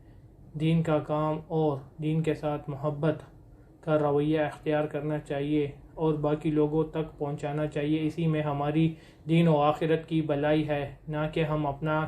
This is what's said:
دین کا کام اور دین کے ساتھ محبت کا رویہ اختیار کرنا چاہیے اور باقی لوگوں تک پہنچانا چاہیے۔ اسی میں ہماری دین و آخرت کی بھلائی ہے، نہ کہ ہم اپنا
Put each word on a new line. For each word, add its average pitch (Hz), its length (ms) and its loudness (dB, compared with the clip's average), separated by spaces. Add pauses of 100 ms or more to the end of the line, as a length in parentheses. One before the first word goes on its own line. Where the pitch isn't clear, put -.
(600)
دین 160 240 2
کا 156 160 2
کام 156 380 -2
اور 156 400 -2 (260)
دین 156 200 0
کے 156 100 0
ساتھ 147 360 -4
محبت 147 460 -2 (680)
کا 156 160 2
رویہ 147 400 2
اختیار 151 460 -2
کرنا 151 340 -4
چاہیے 143 460 -2 (280)
اور 160 200 0
باقی 151 380 0
لوگوں 151 320 2
تک 156 340 -6
پہنچانا 151 500 -4
چاہیے۔ 156 380 -2
اسی 160 220 -2
میں 156 140 2
ہماری 151 540 2 (340)
دین 170 180 6
و 151 140 6
آخرت 156 460 2
کی 160 140 0
بھلائی 151 480 2
ہے، 143 260 -4 (120)
نہ 151 260 -2
کہ 165 100 0
ہم 151 220 0
اپنا 156 420 0